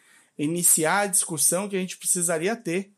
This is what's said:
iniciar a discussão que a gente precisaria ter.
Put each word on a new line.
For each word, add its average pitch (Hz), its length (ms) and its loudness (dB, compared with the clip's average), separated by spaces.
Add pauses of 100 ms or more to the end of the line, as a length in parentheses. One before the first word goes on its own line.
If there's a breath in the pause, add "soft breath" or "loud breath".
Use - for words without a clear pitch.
(360 soft breath)
iniciar 165 680 2
a 208 40 2
discussão 185 640 0
que 196 80 -4
a - 20 0
gente 185 180 -4
precisaria 175 600 -2
ter. 190 420 -4